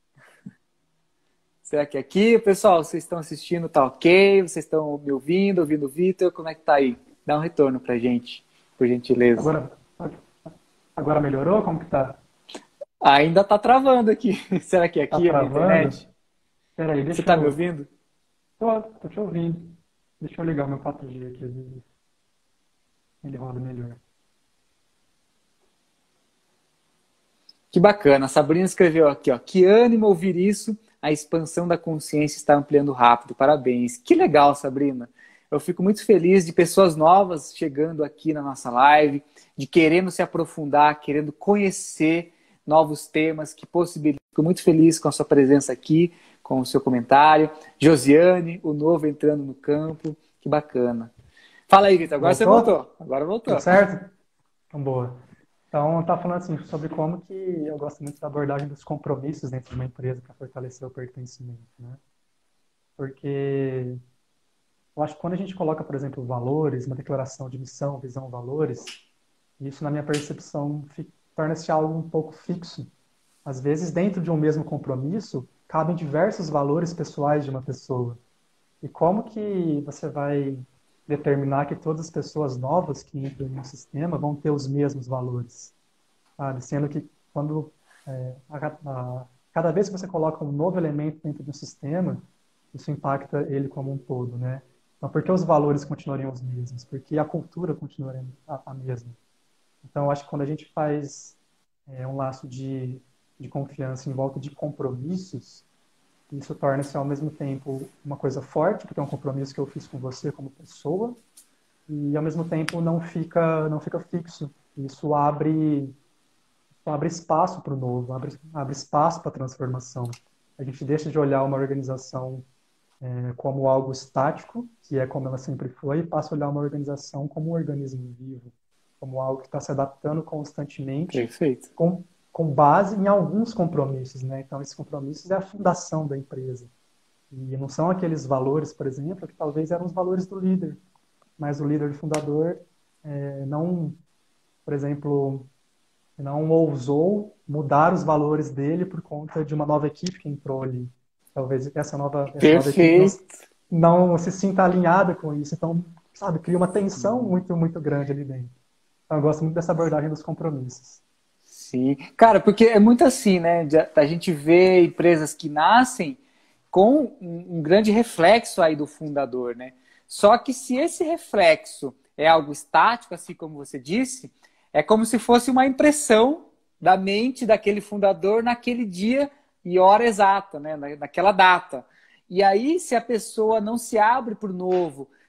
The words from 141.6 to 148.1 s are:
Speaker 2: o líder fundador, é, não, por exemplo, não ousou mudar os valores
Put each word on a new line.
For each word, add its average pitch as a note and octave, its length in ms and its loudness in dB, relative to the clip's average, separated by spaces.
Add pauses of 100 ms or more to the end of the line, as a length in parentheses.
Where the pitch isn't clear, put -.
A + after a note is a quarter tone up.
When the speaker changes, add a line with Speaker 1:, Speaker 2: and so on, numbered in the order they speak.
Speaker 2:
o D3 60 -4
líder D3 280 -2
fundador, D3+ 640 -4 (460)
é, C#3 420 -10
não, D#3+ 480 -4 (680)
por D3 100 -8
exemplo, C#3+ 720 -4 (720)
não D3 320 -4
ousou D#3+ 840 0 (100)
mudar D3 480 2
os F3+ 80 -2
valores D3+ 480 0